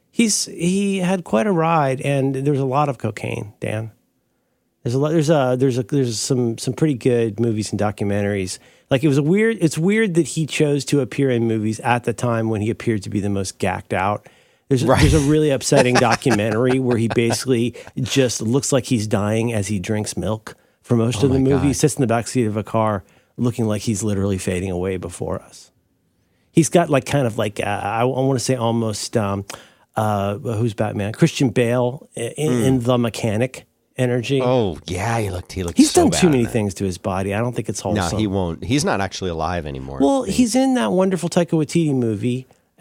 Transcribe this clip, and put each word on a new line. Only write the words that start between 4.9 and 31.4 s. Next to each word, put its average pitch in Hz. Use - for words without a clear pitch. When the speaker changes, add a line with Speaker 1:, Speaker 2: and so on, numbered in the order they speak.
Speaker 1:
a 135
lot, 151
there's 156
a, 127
there's 127
a, 131
there's 123
some, 123
some -
pretty 156
good 117
movies 107
and 101
documentaries. 101
Like, 127
it 156
was 139
a 151
weird, 214
it's 165
weird 196
that 165
he 160
chose 143
to 143
appear 135
in 117
movies 110
at 120
the 120
time 113
when 107
he 107
appeared 107
to 101
be 104
the 101
most 98
gacked 95
out. 101
There's 120
a, -
Speaker 2:
Right. 123
Speaker 1:
there's 151
a 143
really 151
upsetting 127
Speaker 2:
<laughs> -
Speaker 1:
documentary 117
where 123
he 113
basically 117
just 131
looks 120
like 131
he's 110
dying 110
as 101
he 104
drinks 107
milk 107
for 123
most 117
Speaker 2:
Oh -
Speaker 1:
of 131
the 135
Speaker 2:
my 131
Speaker 1:
movie. 135
He 143
Speaker 2:
God. 120
Speaker 1:
sits -
in 139
the 110
backseat 117
of 104
a 107
car 107
looking 120
like 107
he's 110
literally 98
fading 92
away 92
before 90
us. -
He's 165
got, 170
like, 135
kind 143
of 113
like, 110
uh, -
I, 101
I -
wanna 131
say 131
almost, 113
um, 98
uh, 101
who's 113
Batman? 104
Christian -